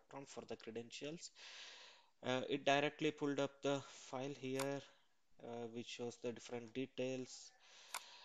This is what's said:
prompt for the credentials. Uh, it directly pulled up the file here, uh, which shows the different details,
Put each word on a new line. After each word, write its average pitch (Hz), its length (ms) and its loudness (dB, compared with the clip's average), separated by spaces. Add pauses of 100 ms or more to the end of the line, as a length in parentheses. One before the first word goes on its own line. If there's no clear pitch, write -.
prompt 139 220 -8
for - 180 -6
the 117 80 -2
credentials. 117 760 -6 (920)
Uh, 127 240 4
it 139 180 2
directly 147 440 6
pulled 143 300 2
up 139 240 2
the 139 240 6
file 139 520 -4
here, 135 420 0 (600)
uh, 120 300 -4
which 117 140 -6
shows 120 340 -4
the 123 100 0
different 117 440 -6
details, 131 760 -2 (720)